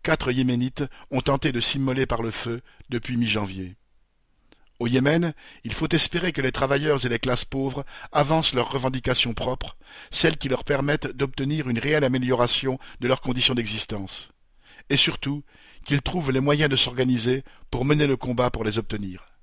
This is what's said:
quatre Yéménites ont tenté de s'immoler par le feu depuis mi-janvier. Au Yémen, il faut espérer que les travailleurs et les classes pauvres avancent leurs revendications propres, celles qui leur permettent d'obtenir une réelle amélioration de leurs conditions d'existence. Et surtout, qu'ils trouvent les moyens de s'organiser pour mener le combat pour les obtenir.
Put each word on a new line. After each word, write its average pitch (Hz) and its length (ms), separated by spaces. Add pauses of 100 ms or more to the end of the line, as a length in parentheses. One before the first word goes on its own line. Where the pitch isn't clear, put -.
quatre 156 300
Yéménites 127 520 (280)
ont 127 100
tenté 139 300
de 120 80
s'immoler 131 480
par 113 160
le 113 80
feu 117 300 (280)
depuis 123 280
mi-janvier. 98 580 (1040)
Au 120 80
Yémen, 147 480 (280)
il 117 100
faut 156 200
espérer 170 380
que 147 100
les 127 120
travailleurs 139 520
et 123 40
les 120 100
classes - 260
pauvres 135 400 (260)
avancent 151 440
leurs 120 160
revendications 127 640
propres, - 420 (320)
celles 160 280
qui 139 120
leur 127 140
permettent 147 440
d'obtenir 135 600
une 117 80
réelle 143 280
amélioration 127 720 (220)
de 120 60
leurs 127 140
conditions 131 320
d'existence. 107 800 (580)
Et 143 80
surtout, 147 460 (420)
qu'ils 143 160
trouvent 156 300
les 131 80
moyens 147 300
de 135 60
s'organiser 127 680 (260)
pour 127 160
mener 151 220
le 135 100
combat 123 320
pour 113 140
les 110 160
obtenir. 101 640